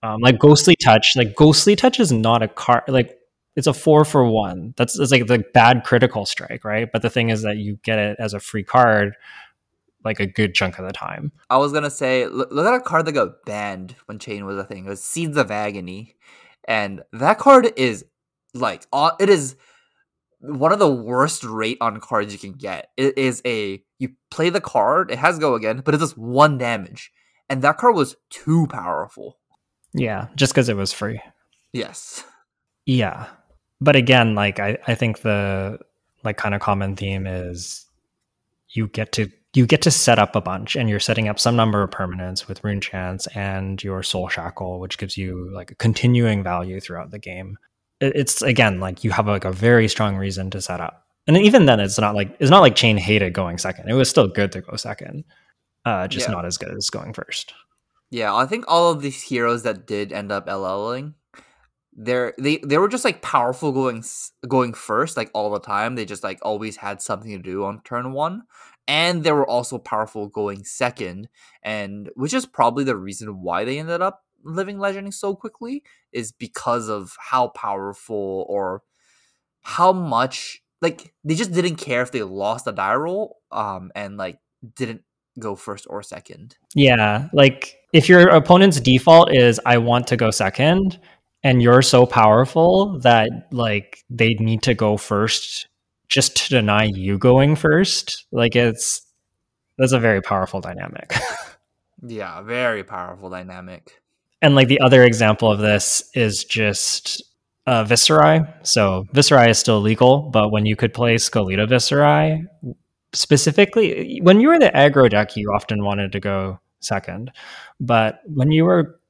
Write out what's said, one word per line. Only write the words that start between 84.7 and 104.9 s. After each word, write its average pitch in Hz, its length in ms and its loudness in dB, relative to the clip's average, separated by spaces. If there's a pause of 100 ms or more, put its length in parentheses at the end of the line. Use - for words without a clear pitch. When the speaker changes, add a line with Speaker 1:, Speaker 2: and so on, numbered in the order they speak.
Speaker 2:
didn't 117 260 -10 (380)
go 110 160 -8
first 98 340 -16
or 104 140 -12
second. - 540 -20 (180)
Speaker 1:
Yeah, 120 580 2
like, 135 420 2 (160)
if 160 160 4
your 180 220 10
opponent's 180 500 6
default 127 540 6
is, 120 320 4
"I 120 140 4
want 120 280 0
to 127 100 0
go 110 120 2
second," 156 720 0 (440)
and 127 200 4
you're 120 180 8
so 127 240 6
powerful 160 920 4
that, 117 300 4 (220)
like, 110 600 -4
they 117 240 2
need 113 280 -2
to 123 120 0
go 107 200 0
first - 720 -4 (400)
just - 300 0
to - 120 -4
deny 107 340 2
you 98 340 -2
going 131 380 4
first, - 760 -2
like, 120 240 0
it's, 117 460 -2 (800)
that's 131 120 2
a 127 80 2
very 110 220 2
powerful 95 400 -4
dynamic. 90 580 -14
<laughs> - 40 -8 (840)
Speaker 2:
Yeah, 95 360 -12
very 117 400 -2
powerful 90 480 -12
dynamic. 92 680 -16 (420)
Speaker 1:
And, 147 120 6
like, 131 140 6
the 135 140 4
other 127 220 8